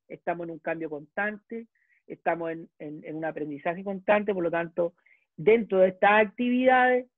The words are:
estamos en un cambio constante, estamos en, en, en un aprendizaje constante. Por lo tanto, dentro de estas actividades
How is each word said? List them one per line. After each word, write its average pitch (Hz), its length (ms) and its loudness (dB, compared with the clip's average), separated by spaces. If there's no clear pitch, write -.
estamos 170 380 -8
en 165 60 -10
un 160 80 -12
cambio 165 300 -6
constante, 208 800 -8
estamos 165 440 -4
en, 165 180 -12
en, 151 240 -12
en 156 120 -12
un 160 100 -8
aprendizaje 156 580 -6
constante. 202 500 0
Por 180 100 -2
lo 165 80 -2
tanto, 170 420 -4
dentro 190 440 2
de 185 100 6
estas 208 360 4
actividades 254 840 2